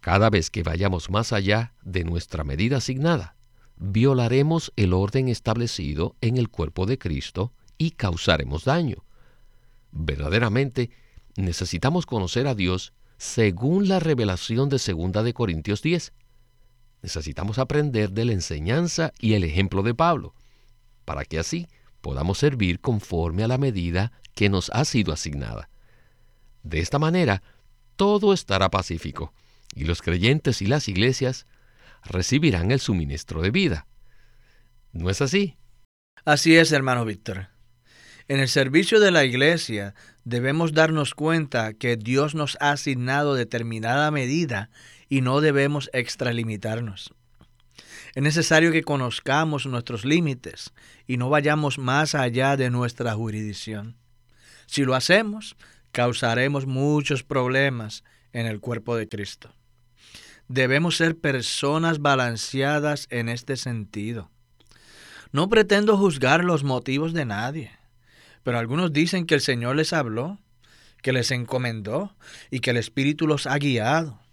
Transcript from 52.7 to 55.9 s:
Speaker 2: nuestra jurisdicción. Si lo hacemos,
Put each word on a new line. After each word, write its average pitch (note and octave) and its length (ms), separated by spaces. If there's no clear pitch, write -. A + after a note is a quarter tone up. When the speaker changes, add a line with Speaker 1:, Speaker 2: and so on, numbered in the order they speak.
Speaker 2:
nuestra A#2+ 440
jurisdicción. G#2+ 840
Si - 180
lo C3 100
hacemos, F3+ 600